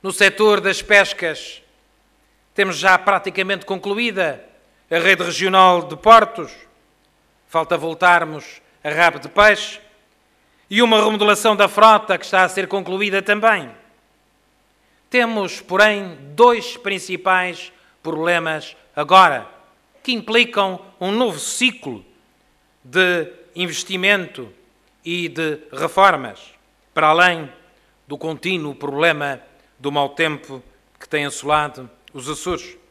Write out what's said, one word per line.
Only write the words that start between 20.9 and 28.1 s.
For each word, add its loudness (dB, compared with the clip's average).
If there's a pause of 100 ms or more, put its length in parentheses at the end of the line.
um -6
novo -2
ciclo -6 (800)
de -2 (240)
investimento -4 (520)
e -6
de -6 (120)
reformas, 0 (540)
para 2
além 2 (560)
do -14